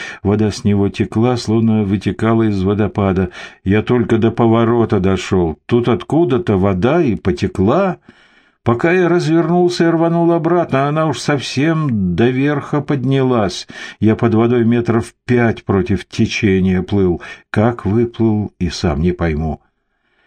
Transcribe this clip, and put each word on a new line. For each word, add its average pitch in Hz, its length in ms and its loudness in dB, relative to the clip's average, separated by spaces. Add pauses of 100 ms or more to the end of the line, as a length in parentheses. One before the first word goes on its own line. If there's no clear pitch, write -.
(240)
Вода 104 280 0
с - 120 -10
него 101 240 2
текла, 113 480 0
словно 110 480 0
вытекала 107 600 0
из 101 200 0
водопада. 95 680 0 (340)
"Я 104 160 2
только 120 360 0
до 110 140 2
поворота 113 680 2
дошёл. 92 640 0
Тут 120 240 2
откуда-то 123 680 0
вода 101 460 0
и 110 120 0
потекла". 104 840 -2 (680)
Пока 165 300 0
я 180 160 2
развернулся 170 760 0
и 165 80 2
рванул 165 400 2
обратно, 160 560 0
она 156 200 -2
уж 135 120 -4
совсем 135 960 -2
до 113 140 2
верха 143 500 -2
поднялась. 131 880 -2 (320)
Я 107 160 4
под 117 180 0
водой 120 300 4
метров 117 500 0 (120)
пять 120 400 0
против 98 420 -2
течения 95 720 0
плыл. 92 400 0 (280)
Как 117 360 -2
выплыл, 110 760 0
и 87 100 -2
сам 76 320 -2
не 87 100 0
пойму. 80 500 -4 (640)